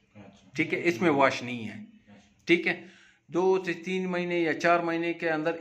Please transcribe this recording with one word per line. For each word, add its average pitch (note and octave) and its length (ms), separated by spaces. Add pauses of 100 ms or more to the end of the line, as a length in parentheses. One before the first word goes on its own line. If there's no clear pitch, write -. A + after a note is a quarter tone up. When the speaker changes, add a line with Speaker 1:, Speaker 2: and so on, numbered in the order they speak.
(160)
Speaker 1:
अच्छा। - 420
Speaker 2:
ठीक D#3+ 160
है, E3 100
इसमें E3+ 280
वॉश C3+ 320
नहीं A#2+ 200
है, G2+ 140
Speaker 1:
अच्छा। - 680
Speaker 2:
ठीक F3 200
है। E3+ 120 (500)
दो F#3 360
से E3+ 100
तीन F#3 320
महीने F3 320
या D#3+ 160
चार E3+ 280
महीने E3+ 300
के E3+ 160
अंदर D#3+ 320